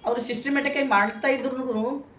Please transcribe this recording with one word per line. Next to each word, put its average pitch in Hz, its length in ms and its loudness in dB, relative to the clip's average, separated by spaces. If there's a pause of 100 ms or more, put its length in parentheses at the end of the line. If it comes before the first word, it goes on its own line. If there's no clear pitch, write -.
ಅವ್ರು 240 160 0
ಸಿಸ್ಟಮ್ಯಾಟಿಕ್ 277 560 0
ಆಗಿ 277 100 2
ಮಾಡ್ತಾ 214 400 2
ಇದ್ರೂನು 254 800 -2 (120)